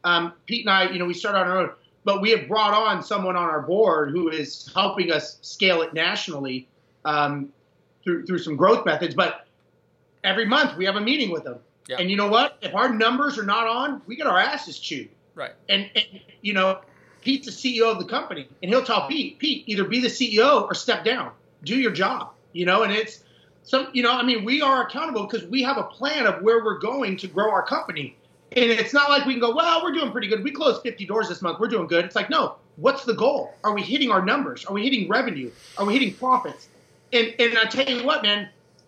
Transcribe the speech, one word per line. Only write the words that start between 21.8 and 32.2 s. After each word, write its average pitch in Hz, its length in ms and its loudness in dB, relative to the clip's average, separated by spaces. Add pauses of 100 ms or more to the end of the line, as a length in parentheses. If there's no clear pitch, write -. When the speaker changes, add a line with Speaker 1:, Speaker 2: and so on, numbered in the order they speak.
Speaker 1:
job." 208 400 -2 (220)
You 175 120 -4
know, 196 180 4
and 202 100 0
it's 214 280 -4 (420)
some, 262 280 -2
you 247 100 0
know, 240 120 4
I 247 100 -2
mean, 233 220 0
we 277 160 0
are 269 220 2
accountable 262 440 -4
'cause 220 160 -6
we 233 200 -2
have 262 140 0
a 196 60 -2
plan 277 420 -2
of 180 160 0
where 226 220 4
we're 214 160 -2
going 214 380 -2
to 190 100 -10
grow 196 240 0
our 185 120 2
company. 165 520 -6 (380)
And 240 180 4
it's 220 220 0
not 285 160 6
like 285 160 4
we 262 80 0
can 233 80 -4
go, 233 120 2
"Well, 330 300 2
we're 339 80 -2
doing 285 220 -2
pretty 214 140 -4
good. 202 140 0
We 285 100 -4
closed 294 300 2
fifty 220 240 -8
doors 208 220 -2
this 175 140 -8
month. 165 180 -4
We're 220 80 0
doing 196 200 -2
good." 170 180 2
It's 190 100 -6
like, 208 140 -2